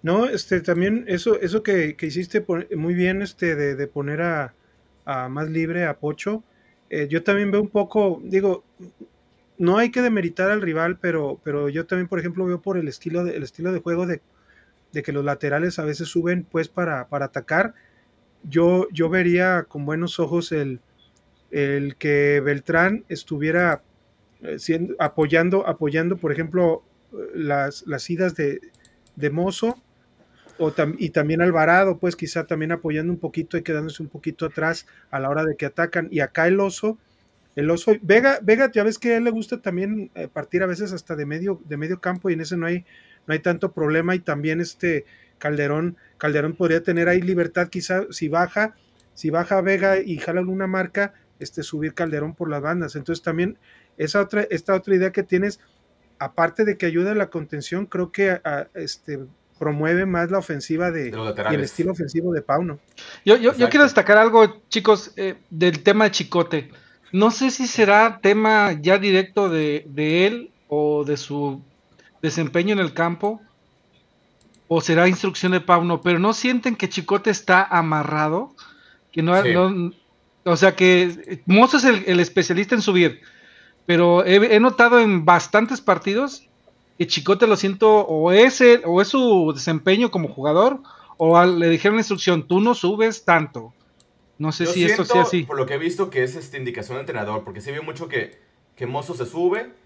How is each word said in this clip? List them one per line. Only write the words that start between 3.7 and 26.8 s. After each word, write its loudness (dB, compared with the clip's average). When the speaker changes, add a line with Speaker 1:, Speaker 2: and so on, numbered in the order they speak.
Speaker 1:
de -6
poner -6
a, -6
a -8
más -8
libre -4
a -6
Pocho. -8
Eh, -6
yo -2
también 0
veo 0
un -4
poco, -2
digo, -2
no 2
hay 2
que -2
demeritar 0
al -2
rival, -2
pero, -4
pero -4
yo -6
también, -4
por -4
ejemplo, -6
veo -4
por -4
el -6
estilo -6
de, -6
el -8
estilo -8
de -6
juego -4
de, -6
de -6
que -8
los -4
laterales -4
a -6
veces -8
suben, -4
pues, -4
para, -6
para -6
atacar. -4
Yo, 2
yo -2
vería 0
con -12
buenos -6
ojos -2
el, -4
el -4
que 2
Beltrán -2
estuviera, -2
eh, -10
siendo, -4
apoyando, 0
apoyando, -4
por -6
ejemplo, -2